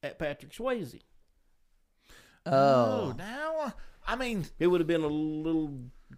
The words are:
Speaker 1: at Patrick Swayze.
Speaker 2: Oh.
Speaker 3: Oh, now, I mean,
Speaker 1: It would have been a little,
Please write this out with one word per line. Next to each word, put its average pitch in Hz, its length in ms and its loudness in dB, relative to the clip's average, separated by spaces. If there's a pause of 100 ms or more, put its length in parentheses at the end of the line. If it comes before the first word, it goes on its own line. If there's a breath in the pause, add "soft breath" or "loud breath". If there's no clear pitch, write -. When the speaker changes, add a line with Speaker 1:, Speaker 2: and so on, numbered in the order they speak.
Speaker 1:
at - 160 -10
Patrick 143 340 -6
Swayze. 226 480 -4 (1400 soft breath)
Speaker 2:
Oh. 151 80 0
Speaker 3:
Oh, 127 640 4
now, 294 560 -6 (340 soft breath)
I 220 100 -2
mean, 233 300 -2 (120)
Speaker 1:
It 165 80 4
would 180 140 4
have 160 80 0
been 165 140 2
a 151 60 0
little, 156 720 -2 (400)